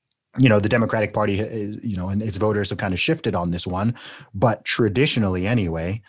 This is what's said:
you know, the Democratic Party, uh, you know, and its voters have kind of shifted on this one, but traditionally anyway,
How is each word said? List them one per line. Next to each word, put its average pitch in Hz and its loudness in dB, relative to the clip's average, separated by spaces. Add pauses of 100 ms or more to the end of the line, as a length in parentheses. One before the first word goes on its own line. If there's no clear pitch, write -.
(360)
you 127 8
know, 107 6
the 101 0
Democratic 110 0
Party, 101 0
uh, 107 -6
you 104 -4
know, 90 -4
and 101 -2
its 104 -4
voters 104 0
have 92 -4
kind 98 -2
of 87 -2
shifted 156 -2
on 87 -2
this 87 -2
one, 98 -2 (400)
but 110 0
traditionally 101 0
anyway, 95 -2